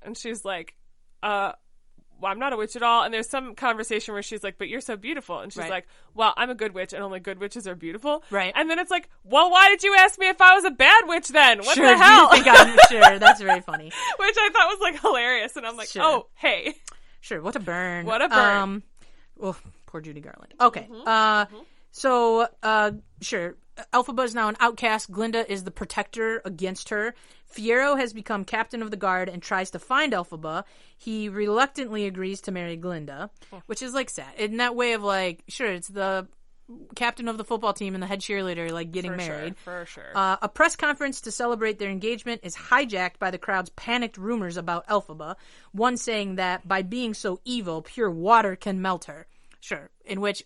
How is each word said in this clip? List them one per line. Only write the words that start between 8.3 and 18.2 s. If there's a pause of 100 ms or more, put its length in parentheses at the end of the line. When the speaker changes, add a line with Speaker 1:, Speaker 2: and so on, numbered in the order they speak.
Speaker 1:
And
then
it's
like, (140)
"Well,
why
did
you
ask
me
if
I
was
a
bad
witch
then?
What
Speaker 2:
Sure,
Speaker 1:
the
hell?" (120)
Speaker 2:
you
think
I'm,
Speaker 1:
<laughs>
Speaker 2:
sure,
that's
very
funny. (320)
Speaker 1:
Which
I
thought
was,
like,
hilarious.
And
I'm
like,
Speaker 2:
Sure.
Speaker 1:
"Oh,
hey." (460)
Speaker 2:
Sure,
what
a
burn.
Speaker 1:
What